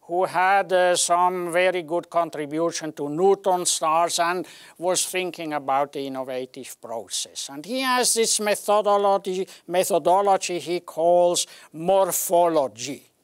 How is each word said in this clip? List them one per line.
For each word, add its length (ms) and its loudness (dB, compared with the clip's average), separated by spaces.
who 220 -2
had, 460 2
uh, 240 4
some 560 0
very 320 2
good 260 -4
contribution 840 -4
to 160 -6
neutron 560 2
stars 520 0
and 300 -2
was 280 -2
thinking 460 -6
about 400 -2
the 160 -8
innovative 720 -10
process. 720 -10
And 140 -14
he 160 -6
has 320 0
this 260 0
methodology, 1080 0
methodology 920 2
he 200 -6
calls 680 2
morphology. 1400 0